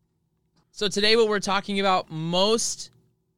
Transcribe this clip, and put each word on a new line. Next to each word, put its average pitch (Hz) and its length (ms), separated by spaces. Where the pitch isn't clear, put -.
So 208 160
today 208 280
what 226 120
we're 208 120
talking 196 400
about 190 300
most, 180 800